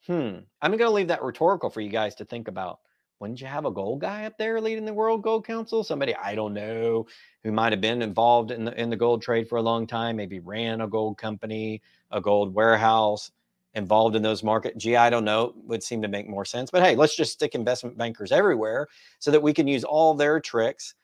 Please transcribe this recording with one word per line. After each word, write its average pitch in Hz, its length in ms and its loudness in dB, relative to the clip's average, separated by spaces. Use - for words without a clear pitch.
Hmm. 127 320 -2
I'm 170 140 2
gonna 226 140 2
leave 202 180 0
that 165 140 0
rhetorical 151 460 0
for 110 140 -8
you 104 80 -8
guys 107 240 -2
to 107 100 -14
think 117 240 -10
about. 92 320 -10
Wouldn't 113 200 -10
you 131 60 -14
have 147 200 -6
a 127 40 0
gold 104 300 -6
guy 208 240 -6
up 214 140 -12
there 226 200 -2
leading 220 280 -4
the 214 80 -6
World 220 280 0
Gold 220 240 0
Council? 226 380 -4
Somebody, 143 300 -2
I 98 200 -6
don't 107 200 -4
know, 113 520 -2
who 110 80 -2
might 110 200 2
have 98 100 -2
been 117 180 0
involved 117 500 4
in 117 140 -6
the, 117 160 -6
in 117 80 -2
the 117 80 -4
gold 117 240 2
trade 113 280 -2
for 120 80 -4
a 113 60 0
long 113 240 0
time, 117 300 -4
maybe 98 240 -8
ran 113 400 -6
a 113 60 -4
gold 107 320 -4
company, 110 640 -8
a 104 120 -4
gold 101 320 2
warehouse, 110 760 4
involved 107 420 4
in 107 60 2
those 107 200 0
markets. 110 400 -2
Gee, 117 140 2
I 120 140 6
don't 117 160 0
know. 113 260 0
Would 113 180 -6
seem 113 180 -6
to 107 80 -4
make 101 180 -6
more 98 200 -8
sense. 127 240 -8
But 180 120 4
hey, 160 140 6
let's 151 200 4
just 156 160 -2
stick - 220 -4
investment 120 440 -4
bankers 113 340 -4
everywhere 139 560 2
so - 120 -2
that 151 120 8
we 151 100 4
can 147 160 2
use 131 160 0
all 156 300 4
their 147 260 2
tricks - 640 -2